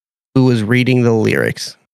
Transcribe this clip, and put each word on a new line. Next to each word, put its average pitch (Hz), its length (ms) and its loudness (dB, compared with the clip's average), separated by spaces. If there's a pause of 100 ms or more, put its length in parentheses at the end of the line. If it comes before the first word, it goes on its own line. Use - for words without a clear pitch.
(340)
who 131 100 2
was 123 200 0
reading 123 400 0
the 117 80 2
lyrics, 107 640 -2 (180)